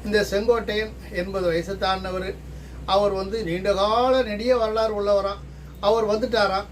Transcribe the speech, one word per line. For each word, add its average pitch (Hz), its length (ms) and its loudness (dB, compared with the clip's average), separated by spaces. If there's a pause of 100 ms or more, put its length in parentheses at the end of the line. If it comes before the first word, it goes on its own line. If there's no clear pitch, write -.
இந்த 208 140 2 (120)
செங்கோட்டையன் 214 640 0 (200)
எண்பது 185 340 -2
வயசு 170 340 0
தாண்டினவர், 190 480 -2 (640)
அவர் 202 260 4
வந்து 196 240 -4
நீண்டகால 202 680 2 (100)
நெடிய 214 340 0
வரலாறு 220 420 0
உள்ளவராம். 202 440 0 (380)
அவர் 220 320 4
வந்துட்டாராம். 214 600 2